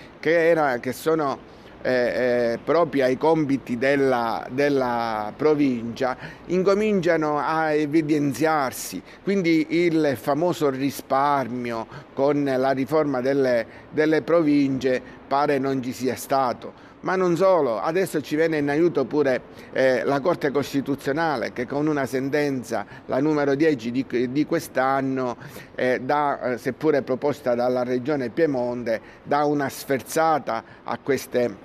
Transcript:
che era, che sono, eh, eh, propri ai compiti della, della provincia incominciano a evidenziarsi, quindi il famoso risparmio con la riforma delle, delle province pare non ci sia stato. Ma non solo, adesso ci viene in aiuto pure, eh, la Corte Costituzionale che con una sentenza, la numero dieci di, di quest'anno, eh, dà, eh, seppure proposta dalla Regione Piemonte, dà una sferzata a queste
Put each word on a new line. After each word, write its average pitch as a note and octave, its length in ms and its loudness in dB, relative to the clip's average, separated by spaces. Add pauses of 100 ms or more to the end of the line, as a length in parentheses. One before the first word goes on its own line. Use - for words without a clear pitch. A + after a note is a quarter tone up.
(180)
che E3 300 2
era, D3+ 300 2
che B2 140 -6
sono, D3 560 -2 (340)
eh, B2+ 100 0
eh, A#2+ 720 2
propri D3 380 2
ai B2+ 160 2
compiti C#3 640 0
della, B2+ 720 2
della A#2+ 840 0
provincia B2+ 800 0 (320)
incominciano F3 920 2
a D#3 340 0
evidenziarsi, D3 1300 0 (200)
quindi E3 480 2
il D#3+ 500 2
famoso D3+ 480 0
risparmio C3 1160 -2 (260)
con C#3+ 320 2
la C3 280 2
riforma C3+ 500 0
delle, B2+ 440 2 (240)
delle D#3 300 2
province C#3 800 2 (260)
pare C#3+ 320 0
non C3+ 240 -2
ci B2 100 -6
sia A#2 240 -4
stato. - 720 -4 (140)
Ma F#3 140 -2
non F3+ 180 2
solo, D#3 460 2
adesso E3 400 -2
ci D3+ 160 -4
viene D#3+ 220 2
in C#3+ 100 0
aiuto D3 380 2
pure, C3 340 0 (320)
eh, B2+ 320 2
la C#3 160 0
Corte E3 300 0
Costituzionale C3+ 1040 -2
che A#2+ 120 -4
con C#3+ 200 -2
una C#3+ 180 0
sentenza, C3 800 -2 (220)
la A#2+ 140 0
numero C#3+ 340 2
dieci C#3 360 2
di, B2+ 140 -2 (260)
di C#3+ 140 0
quest'anno, C3 960 -2 (380)
eh, B2+ 260 0
dà, C#3+ 400 0
eh, B2 160 -2
seppure D3 420 0
proposta C3 540 -2
dalla B2 300 0
Regione B2+ 440 -2
Piemonte, B2 720 0 (220)
dà D3 240 2
una C#3+ 240 0
sferzata C3+ 920 -2 (220)
a A#2+ 180 -6
queste B2 640 -2